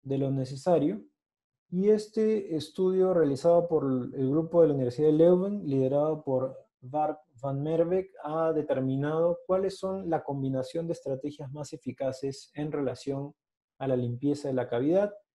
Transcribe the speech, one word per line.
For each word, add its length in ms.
de 160
lo 140
necesario. 720
Y 200
este 680
estudio 580
realizado 540
por 160
el 460
grupo 320
de 80
la 40
Universidad 340
de 60
Leuven, 540
liderado 560
por 340
Bart 400
van 200
Merwijk, 500
ha 300
determinado 920
cuáles 320
son 320
la 140
combinación 640
de 60
estrategias 580
más 220
eficaces 800
en 180
relación 600
a 100
la 100
limpieza 500
de 60
la 160
cavidad. 440